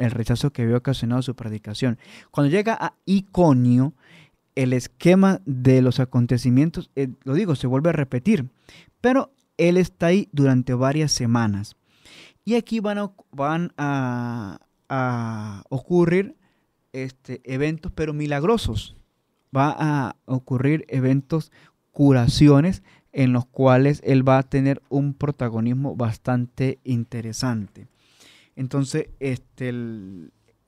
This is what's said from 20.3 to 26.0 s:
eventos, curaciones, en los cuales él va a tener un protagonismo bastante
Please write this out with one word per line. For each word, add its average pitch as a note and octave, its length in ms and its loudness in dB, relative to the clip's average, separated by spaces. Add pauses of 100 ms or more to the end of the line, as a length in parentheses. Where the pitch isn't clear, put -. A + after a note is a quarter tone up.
eventos, C3+ 640 0 (400)
curaciones, C#3 920 4 (300)
en C3 200 2
los B2 120 0
cuales C3+ 600 2
él C3+ 220 2
va C3 100 4
a C3+ 60 0
tener C3+ 460 -2
un C#3+ 240 -2
protagonismo A#2+ 840 -4
bastante B2 880 -4